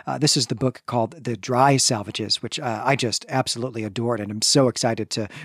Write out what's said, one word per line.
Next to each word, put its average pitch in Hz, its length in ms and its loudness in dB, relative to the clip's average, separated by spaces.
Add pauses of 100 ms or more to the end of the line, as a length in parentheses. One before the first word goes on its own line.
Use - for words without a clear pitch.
Uh, 131 120 -4
this 147 180 2
is 131 120 0
the 127 60 -4
book 123 320 -2
called 123 380 -2
The 117 120 -4
Dry 131 420 4
Salvages, 107 640 -2
which, 120 180 -6
uh, 117 240 -4
I 135 120 4
just 113 320 -2
absolutely 120 560 -2
adored, 117 360 -2
and 104 100 -6
I'm 107 120 -8
so 135 260 6
excited 113 420 -2
to 110 180 -4 (160)